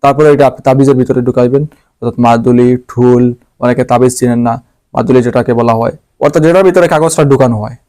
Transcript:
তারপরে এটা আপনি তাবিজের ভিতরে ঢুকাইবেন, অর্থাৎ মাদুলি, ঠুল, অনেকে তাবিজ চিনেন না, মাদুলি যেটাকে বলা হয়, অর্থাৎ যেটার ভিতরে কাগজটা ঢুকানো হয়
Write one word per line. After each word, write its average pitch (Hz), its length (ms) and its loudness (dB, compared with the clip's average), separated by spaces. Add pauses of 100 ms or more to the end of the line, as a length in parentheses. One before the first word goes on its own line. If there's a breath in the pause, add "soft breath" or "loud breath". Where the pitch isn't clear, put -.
তারপরে 143 320 2
এটা 139 140 2
আপনি - 160 -4
তাবিজের 135 320 2
ভিতরে 123 260 -2
ঢুকাইবেন, 123 420 -2 (380 soft breath)
অর্থাৎ 120 200 -6
মাদুলি, 123 560 2 (120)
ঠুল, 123 460 0 (240)
অনেকে 123 260 -2
তাবিজ 123 340 0
চিনেন 120 200 -2
না, 120 240 -4 (320)
মাদুলি 123 280 0
যেটাকে 120 320 -2
বলা 117 200 0
হয়, 113 180 -4 (280)
অর্থাৎ 147 220 0
যেটার 175 220 2
ভিতরে 180 240 2
কাগজটা 160 360 0
ঢুকানো 131 320 0
হয় 110 200 -10 (120)